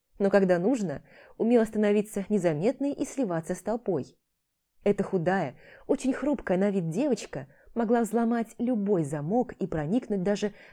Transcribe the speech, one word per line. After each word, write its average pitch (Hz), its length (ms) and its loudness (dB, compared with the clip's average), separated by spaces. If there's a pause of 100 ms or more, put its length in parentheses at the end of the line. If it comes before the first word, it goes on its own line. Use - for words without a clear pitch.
(200)
но 196 100 2
когда 190 300 6
нужно, 190 440 0 (340)
умела 226 260 4
становиться 208 640 0
незаметной 202 640 0
и - 140 -6
сливаться 180 500 -4
с - 60 -12
толпой. 208 560 -4 (680)
Эта 202 200 2
худая, 175 520 -2 (300)
очень - 260 0
хрупкая 254 460 0
на 202 120 2
вид 185 200 -2
девочка 180 580 -2 (280)
могла 233 260 2
взломать 233 560 -2
любой 208 460 0
замок 156 500 -2
и 190 140 -4
проникнуть 185 560 -2
даже 202 300 -2 (180)